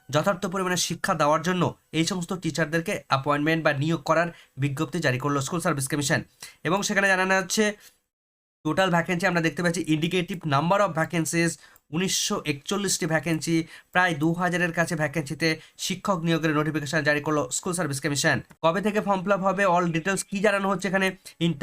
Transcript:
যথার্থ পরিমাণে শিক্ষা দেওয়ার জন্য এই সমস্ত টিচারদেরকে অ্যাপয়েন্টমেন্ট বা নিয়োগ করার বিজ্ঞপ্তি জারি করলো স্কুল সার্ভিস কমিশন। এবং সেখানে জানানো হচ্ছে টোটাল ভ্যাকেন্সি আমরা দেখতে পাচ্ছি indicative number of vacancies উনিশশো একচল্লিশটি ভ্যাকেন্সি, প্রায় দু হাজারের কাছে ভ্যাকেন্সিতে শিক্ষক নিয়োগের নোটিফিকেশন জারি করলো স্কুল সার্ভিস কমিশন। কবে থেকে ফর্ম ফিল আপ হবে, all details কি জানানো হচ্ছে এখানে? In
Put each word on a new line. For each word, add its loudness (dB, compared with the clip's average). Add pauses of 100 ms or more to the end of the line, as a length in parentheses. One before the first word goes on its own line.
(140)
যথার্থ 0
পরিমাণে -2 (100)
শিক্ষা -2
দেওয়ার 4
জন্য 0 (280)
এই 0
সমস্ত -6
টিচারদেরকে -2 (160)
অ্যাপয়েন্টমেন্ট 0
বা 4
নিয়োগ 0
করার 2 (340)
বিজ্ঞপ্তি -2
জারি 2
করলো 0
স্কুল -2
সার্ভিস 0
কমিশন। 0 (480)
এবং 2
সেখানে 2
জানানো 2
হচ্ছে 0 (1040)
টোটাল 2
ভ্যাকেন্সি 0
আমরা 2
দেখতে -2
পাচ্ছি 0 (120)
indicative -2 (140)
number 2
of -2
vacancies 0 (460)
উনিশশো 0 (160)
একচল্লিশটি -2
ভ্যাকেন্সি, 0 (360)
প্রায় 2
দু 0
হাজারের 0
কাছে 0
ভ্যাকেন্সিতে -2 (360)
শিক্ষক -2
নিয়োগের 2
নোটিফিকেশন 0
জারি 2
করলো 0
স্কুল -4
সার্ভিস -2
কমিশন। 0 (260)
কবে 2
থেকে 0
ফর্ম 0
ফিল -2
আপ -4
হবে, 2 (100)
all 4 (100)
details 0
কি -4
জানানো 2
হচ্ছে -2
এখানে? 2 (380)
In 4 (120)